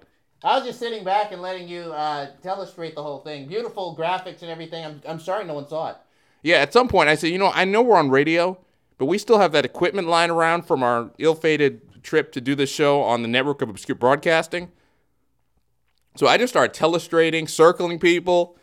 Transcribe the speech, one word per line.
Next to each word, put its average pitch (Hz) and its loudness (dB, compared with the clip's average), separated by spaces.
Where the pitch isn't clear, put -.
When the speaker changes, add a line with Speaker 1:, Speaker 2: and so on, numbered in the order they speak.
Speaker 1:
I 202 0
was 262 -2
just 233 -12
sitting 226 -10
back 208 -2
and 180 -12
letting 180 -10
you, 175 -12
uh, 151 -6
illustrate 180 -10
the 151 -12
whole 143 -10
thing. 143 -14
Beautiful 185 -10
graphics 175 -6
and 170 -12
everything. 160 -12
I'm, 151 -16
I'm 160 -10
sorry 196 -6
no 156 -10
one 139 -12
saw 156 -8
it. - -12
Speaker 2:
Yeah, 160 4
at 143 0
some 247 4
point 160 4
I 156 4
said, 165 -2
"You 185 -2
know, 190 2
I 175 2
know 208 2
we're 233 6
on 147 4
radio, 165 2
but 135 0
we 180 0
still 220 4
have 175 4
that 143 2
equipment 175 -2
lying 170 2
around 165 0
from 147 0
our 117 0
ill-fated 151 0
trip 156 -2
to - -10
do 131 -2
this 139 0
show 143 2
on 120 0
the 117 -4
Network 135 -2
of 120 -4
Obscure 104 -8
Broadcasting." 160 0
So - 2
I - 6
just - -2
started 135 2
telestrating, 160 0
circling 170 2
people. 175 0